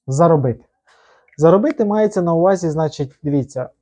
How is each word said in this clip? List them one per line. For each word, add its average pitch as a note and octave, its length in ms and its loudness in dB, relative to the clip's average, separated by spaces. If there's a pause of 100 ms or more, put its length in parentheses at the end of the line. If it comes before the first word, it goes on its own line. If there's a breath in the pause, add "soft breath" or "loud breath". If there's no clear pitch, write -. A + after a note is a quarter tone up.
заробити? C3+ 560 2 (760 soft breath)
Заробити G3+ 480 2
мається G#3 360 0
на E3+ 120 0
увазі, F3+ 360 0
значить, D3+ 540 -6
дивіться, C#3 460 -4 (120)